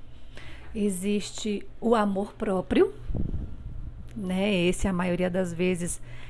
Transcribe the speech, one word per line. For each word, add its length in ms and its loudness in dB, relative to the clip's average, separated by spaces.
existe 880 0
o 140 4
amor 380 2
próprio, 600 4
né? 380 0
Esse, 340 4
a 60 2
maioria 340 2
das 240 0
vezes, 480 0